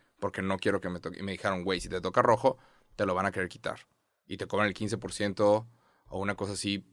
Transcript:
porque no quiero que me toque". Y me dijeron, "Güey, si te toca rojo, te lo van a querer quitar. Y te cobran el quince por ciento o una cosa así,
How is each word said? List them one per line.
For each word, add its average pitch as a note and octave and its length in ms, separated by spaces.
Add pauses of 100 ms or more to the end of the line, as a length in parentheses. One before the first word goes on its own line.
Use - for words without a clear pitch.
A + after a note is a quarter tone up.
(200)
porque G2+ 220
no F#2+ 160
quiero G2 240
que F#2+ 80
me F2+ 100
toque". - 200
Y - 20
me G2 100
dijeron, F#2 320
"Güey, F#2 160
si - 100
te F2+ 120
toca F#2 200
rojo, B2 360 (380)
te G#2 100
lo F#2 80
van F#2 120
a G2 60
querer F#2 160
quitar. - 320 (460)
Y F#2+ 120
te G2 80
cobran G2+ 220
el F#2 60
quince G#2+ 240
por F#2 140
ciento G#2 540 (420)
o - 100
una G2 160
cosa G2+ 200
así, G2+ 380